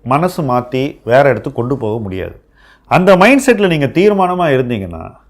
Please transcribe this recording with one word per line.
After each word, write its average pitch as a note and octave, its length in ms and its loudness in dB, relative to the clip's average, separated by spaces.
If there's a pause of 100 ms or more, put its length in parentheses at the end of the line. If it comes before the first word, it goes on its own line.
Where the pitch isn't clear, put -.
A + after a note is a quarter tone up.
மனசு D#3+ 400 -2
மாத்தி B2+ 600 -4
வேற C3+ 260 4
இடத்துக்கு B2+ 300 -4
கொண்டு B2 180 -4
போக A2+ 220 -6
முடியாது. F2+ 420 -10 (440)
அந்த F#3 320 4
மைண்ட்செட்ல A3 500 4
நீங்க D3+ 180 0
தீர்மானமா F3+ 680 0
இருந்தீங்கன்னா G2 580 -4 (180)